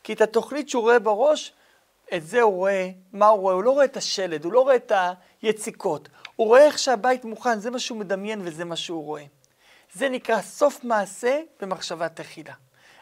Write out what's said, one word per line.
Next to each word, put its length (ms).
כי 100
את 80
התוכנית 480
שהוא 120
רואה 180
בראש, 540
את 120
זה 140
הוא 140
רואה, 340
מה 140
הוא 140
רואה? 120
הוא 100
לא 80
רואה 140
את 120
השלד, 480
הוא 80
לא 80
רואה 140
את 160
היציקות, 680
הוא 120
רואה 180
איך 140
שהבית 460
מוכן, 340
זה 120
מה 80
שהוא 180
מדמיין 460
וזה 220
מה 100
שהוא 300
רואה. 180
זה 160
נקרא 320
סוף 420
מעשה 580
במחשבה 500
תחילה. 440